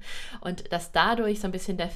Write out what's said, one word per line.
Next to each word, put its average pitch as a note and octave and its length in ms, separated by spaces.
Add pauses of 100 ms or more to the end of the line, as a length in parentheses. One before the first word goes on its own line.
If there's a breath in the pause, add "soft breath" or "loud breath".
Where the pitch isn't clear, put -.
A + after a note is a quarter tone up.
(400 loud breath)
Und - 320
dass E3+ 220
dadurch G#3 480
so G3 60
ein F#3 40
bisschen F#3+ 240
der F3 200